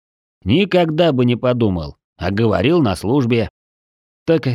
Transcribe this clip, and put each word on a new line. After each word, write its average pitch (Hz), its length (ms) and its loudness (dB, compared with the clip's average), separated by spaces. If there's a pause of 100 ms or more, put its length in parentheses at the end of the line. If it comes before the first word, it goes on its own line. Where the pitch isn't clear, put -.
(440)
Никогда 170 680 2
бы 123 140 0
не 120 100 2
подумал, 107 640 -2 (200)
а 90 140 -4
говорил 110 500 2
на 101 140 0
службе!» 117 540 -2 (760)
«Так 160 300 0